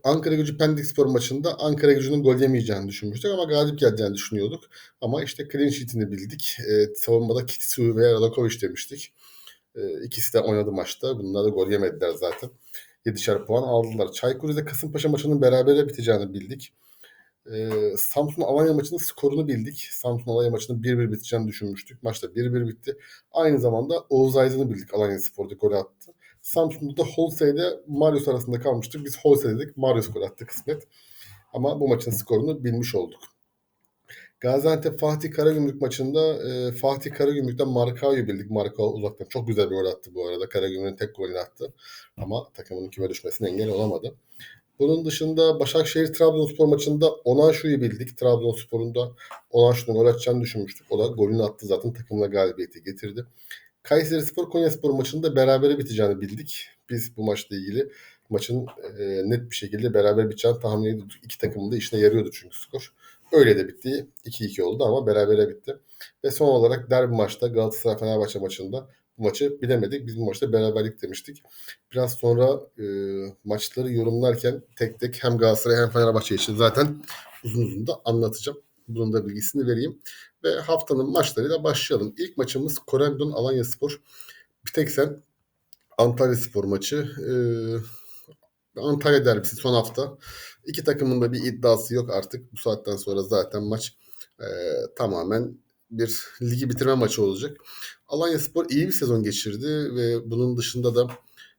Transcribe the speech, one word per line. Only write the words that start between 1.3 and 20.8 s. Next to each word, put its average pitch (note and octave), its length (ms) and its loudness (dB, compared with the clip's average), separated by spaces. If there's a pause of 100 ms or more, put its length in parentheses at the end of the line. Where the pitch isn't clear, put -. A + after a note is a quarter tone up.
Ankara D3 320 6
Gücü'nün C#3 320 2
gol B2+ 120 8
yemeyeceğini A2+ 520 2
düşünmüştük G#2+ 440 -4
ama F#3 120 -2
galip D3 360 2
geleceğini G#2+ 340 2
düşünüyorduk. G2+ 500 -4 (380)
Ama C3+ 220 -2
işte - 280 -10
clean C#3+ 180 2
sheet'ini A2+ 420 -4
bildik. G2+ 460 -8 (120)
Ee, G#2 260 2
savunmada A#2 500 0
Kitsu A#2 500 -2
ve A#2 180 6
Radakovic A2+ 480 0
demiştik. - 520 -8 (600)
Ee, F#2+ 280 -6
ikisi - 300 -4
de A2+ 60 4
oynadı G#2 320 2
maçta. G#2+ 480 -6
Bunlar G2+ 260 -2
da G#2+ 40 4
gol F#2+ 220 2
yemediler F2+ 400 0
zaten. F2 380 -6 (560)
Yedişer G2+ 400 -2
puan A#2+ 180 0
aldılar. A2+ 480 0
Çaykur C3 380 -2
Rize D3 160 -2
Kasımpaşa D3+ 440 -4
maçının C#3+ 320 0
berabere C3 460 6
biteceğini G#2 460 0
bildik. G2 400 -12 (800)
Ee, A2 160 -4 (280)
Samsun D3 440 -2
Alanya D#3 320 4
maçının D3+ 260 -2
skorunu D3 480 -2
bildik. A2+ 440 -4
Samsun A#2+ 400 -4
Alanya A#2+ 180 2
maçının A2+ 340 -4